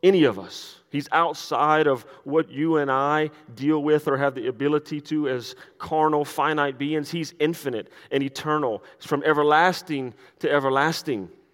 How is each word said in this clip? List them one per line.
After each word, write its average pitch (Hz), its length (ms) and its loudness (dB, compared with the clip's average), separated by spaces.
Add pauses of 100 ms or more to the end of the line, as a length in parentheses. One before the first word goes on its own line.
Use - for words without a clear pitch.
any 185 200 6
of 107 160 2
us. - 400 -16 (100)
He's 143 220 -6
outside 151 720 2
of 131 180 2 (200)
what 156 260 0
you 156 280 -2
and 139 140 0
I 147 380 0 (240)
deal 147 300 0
with 151 240 2
or 139 100 0
have 139 160 0
the 123 140 -6
ability 147 540 -2
to 151 280 -4
as 123 260 -6 (220)
carnal, 156 480 0
finite 143 540 -2
beings. 147 320 -4
He's 165 260 -6
infinite 143 540 -2 (180)
and 139 140 0
eternal. 135 600 -4 (120)
It's - 100 -20
from 147 180 -2
everlasting 151 920 2 (240)
to 147 120 0
everlasting. 139 800 0 (240)